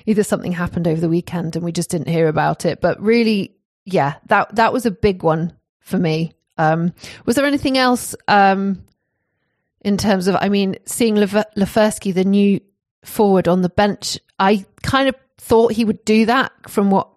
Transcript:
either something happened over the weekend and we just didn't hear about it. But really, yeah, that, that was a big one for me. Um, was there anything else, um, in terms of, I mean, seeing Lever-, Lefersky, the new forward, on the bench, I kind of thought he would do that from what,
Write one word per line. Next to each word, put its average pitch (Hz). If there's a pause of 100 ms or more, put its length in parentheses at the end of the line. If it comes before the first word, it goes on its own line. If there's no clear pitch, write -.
either 214
something -
happened 175
over 160
the 170
weekend 165
and 170
we 175
just 170
didn't 160
hear 165
about 156
it. -
But -
really, 220 (300)
yeah, 180 (120)
that, 202
that 226
was 247
a 226
big 185
one 165 (260)
for -
me. 160 (240)
Um, 165 (320)
was 233
there 277
anything 277
else, 254 (120)
um, 196 (1000)
in 202
terms 190
of, 190
I 196
mean, 202 (100)
seeing 226
Lever-, 208 (120)
Lefersky, 208
the 185
new 202 (440)
forward, 196
on 180
the 180
bench, - (200)
I 196 (180)
kind 262
of 262 (220)
thought 226
he 220
would 208
do 220
that 247 (160)
from 202
what, 190